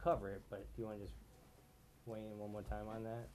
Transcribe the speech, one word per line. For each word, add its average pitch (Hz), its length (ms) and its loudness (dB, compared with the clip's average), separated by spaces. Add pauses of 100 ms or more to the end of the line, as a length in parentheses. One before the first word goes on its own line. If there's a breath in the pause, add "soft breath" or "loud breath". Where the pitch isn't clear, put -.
cover 120 280 8
it, 98 180 -2
but 101 100 -2 (160)
do 117 60 0
you 113 60 2
wanna 107 120 0
just 98 140 -4 (920)
weigh 107 200 -2
in 107 120 -4
one 104 140 0
more 104 120 0
time 107 300 2
on 113 100 0
that? 117 320 0